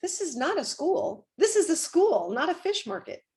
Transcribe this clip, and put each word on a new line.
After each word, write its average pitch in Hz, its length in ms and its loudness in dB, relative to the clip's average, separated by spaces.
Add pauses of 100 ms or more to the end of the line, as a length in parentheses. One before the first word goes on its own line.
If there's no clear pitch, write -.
This 370 200 -6
is 320 140 -6
not 311 240 -2
a 247 60 -2
school. - 600 -2 (100)
This 427 180 4
is 403 140 4
a 330 80 2
school, 320 540 2
not 262 180 -2
a 359 40 0
fish 370 320 -2
market. - 380 -10 (140)